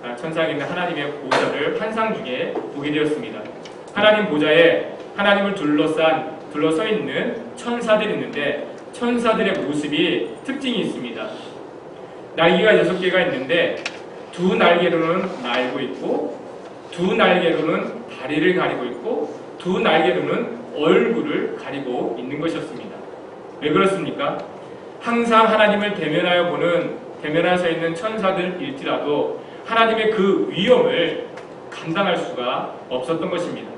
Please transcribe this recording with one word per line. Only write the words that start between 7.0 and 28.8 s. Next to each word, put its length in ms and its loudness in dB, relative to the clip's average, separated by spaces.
천사들이 580 2
있는데 540 -4
천사들의 640 2
모습이 800 0
특징이 360 -4
있습니다. 480 -6
날개가 440 6
여섯 200 2
개가 220 2
있는데 560 0
두 220 2
날개로는 880 4
날고 360 -2
있고 600 -4
두 240 0
날개로는 840 2
다리를 340 2
가리고 300 0
있고 540 -6
두 220 -2
날개로는 840 0
얼굴을 800 2
가리고 640 -4
있는 200 -6
것이었습니다. 560 -6
왜 100 0
그렇습니까? 680 2
항상 460 4
하나님을 480 4
대면하여 540 2
보는, 480 0
대면하여 360 2
서 120 2
있는 260 0
천사들일지라도 1500 -2